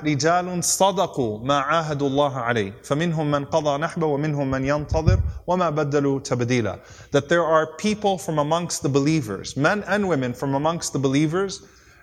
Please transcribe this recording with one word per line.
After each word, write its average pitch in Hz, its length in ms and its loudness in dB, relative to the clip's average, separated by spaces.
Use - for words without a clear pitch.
رجال 165 600 0
صدقوا 156 800 0
ما 143 160 2
عاهدوا 151 480 0
الله 135 280 2
عليه، 117 360 0
فمنهم 156 460 0
من 143 160 0
قضى 151 320 0
نحبه 160 280 -2
ومنهم 143 440 0
من 131 140 -2
ينتظر 160 560 2
وما 175 220 2
بدلوا 143 500 2
تبديلا." 120 580 0
That - 180 2
there 170 160 4
are 156 220 4
people 208 500 -2
from 165 220 -4
amongst 156 460 0
the 156 40 0
believers, 139 680 0
men 180 320 2
and 196 200 0
women 131 240 -2
from 139 220 -4
amongst 160 380 -2
the 143 80 -2
believers, 156 600 0